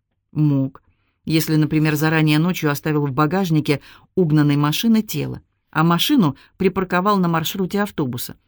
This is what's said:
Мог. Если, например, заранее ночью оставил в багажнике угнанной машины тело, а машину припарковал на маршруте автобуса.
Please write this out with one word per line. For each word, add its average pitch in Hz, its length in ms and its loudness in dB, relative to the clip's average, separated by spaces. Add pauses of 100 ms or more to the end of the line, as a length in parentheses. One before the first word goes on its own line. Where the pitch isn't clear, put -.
(320)
Мог. 139 500 0 (420)
Если, 156 320 0
например, 156 380 0
заранее 156 440 2
ночью 165 320 0
оставил 147 360 -2
в 139 60 -4
багажнике 151 680 0 (340)
угнанной 151 420 2
машины 156 440 2
тело, 139 400 -8 (300)
а 156 140 0
машину 175 520 2 (220)
припарковал 190 600 0
на 175 100 2
маршруте 170 520 -4
автобуса. 139 560 -6 (120)